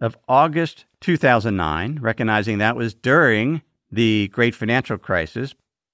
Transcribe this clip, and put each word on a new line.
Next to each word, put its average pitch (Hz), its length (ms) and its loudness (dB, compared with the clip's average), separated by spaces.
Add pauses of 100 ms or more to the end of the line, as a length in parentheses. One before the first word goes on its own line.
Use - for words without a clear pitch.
of 113 160 -4 (100)
August 156 560 0 (160)
two 175 160 0
thousand 117 400 2
nine, 90 460 -4
recognizing 110 560 -2
that 110 180 0
was 117 180 -6
during 135 680 2 (280)
the 107 440 0
great 120 200 0
financial 113 440 -4
crisis, 98 580 -6 (380)